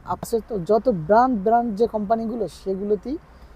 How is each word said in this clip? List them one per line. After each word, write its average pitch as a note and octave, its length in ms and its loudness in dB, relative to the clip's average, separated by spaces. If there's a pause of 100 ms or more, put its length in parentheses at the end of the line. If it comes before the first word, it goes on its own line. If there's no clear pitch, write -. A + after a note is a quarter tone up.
আছে - 340 -4 (100)
তো A3 100 -4
যত G#3 300 2
ব্র্যান্ড, G#3 540 2
ব্র্যান্ড A#3 320 2
যে A3 120 2
কোম্পানিগুলো, A3 600 -2
সেগুলোতেই G3+ 680 -4 (380)